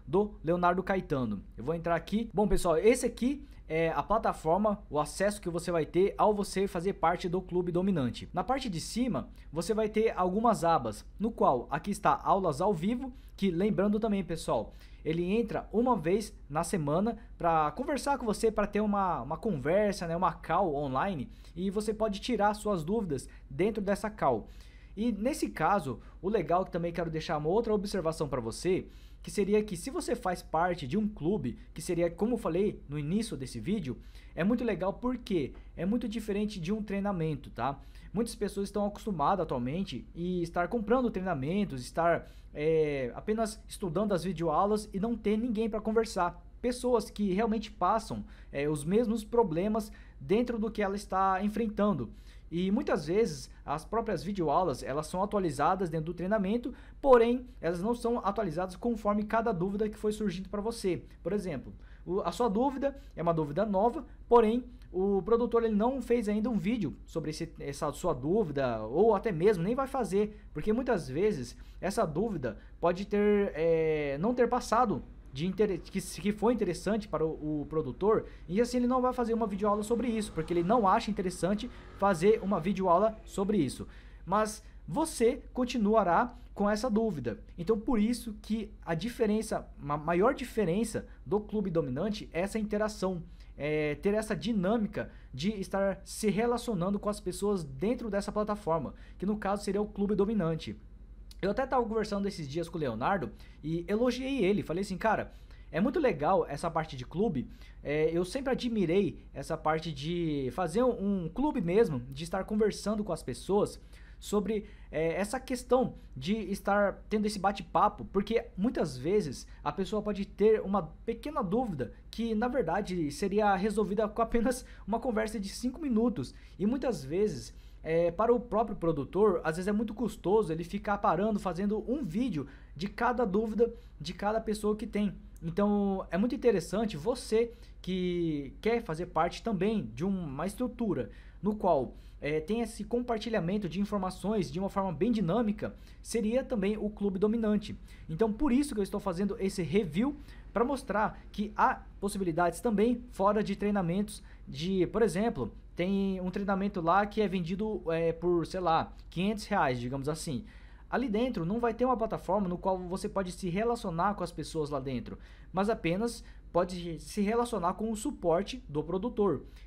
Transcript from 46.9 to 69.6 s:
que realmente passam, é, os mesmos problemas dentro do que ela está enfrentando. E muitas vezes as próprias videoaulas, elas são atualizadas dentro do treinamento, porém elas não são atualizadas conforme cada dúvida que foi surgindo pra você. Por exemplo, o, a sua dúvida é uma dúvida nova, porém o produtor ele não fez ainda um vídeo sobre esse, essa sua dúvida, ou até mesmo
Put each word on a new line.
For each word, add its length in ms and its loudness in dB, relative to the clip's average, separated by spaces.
que 220 0
realmente 400 2
passam, 540 0
é, 160 -2
os 160 0
mesmos 400 2
problemas 680 2
dentro 400 2
do 100 -2
que 120 -4
ela 140 0
está 480 2
enfrentando. 680 2
E 180 0
muitas 380 2
vezes 420 2
as 200 -4
próprias 360 -2
videoaulas, 640 0
elas 240 -4
são 160 -2
atualizadas 640 2
dentro 180 -4
do 60 -4
treinamento, 600 -2
porém 460 8
elas 200 0
não 140 0
são 240 -2
atualizadas 560 -2
conforme 480 0
cada 300 0
dúvida 340 0
que 100 -8
foi 140 0
surgindo 380 -4
pra 100 -6
você. 420 -2
Por 80 -4
exemplo, 420 -4
o, 140 -2
a 140 0
sua 160 2
dúvida 500 2
é 60 -6
uma 120 4
dúvida 320 0
nova, 400 2
porém 380 8
o 300 2
produtor 420 4
ele 100 2
não 280 2
fez 260 2
ainda 220 2
um 80 2
vídeo 360 0
sobre 240 -4
esse, 280 -6
essa 360 -4
sua 200 0
dúvida, 720 0
ou 320 6
até 160 0
mesmo 320 4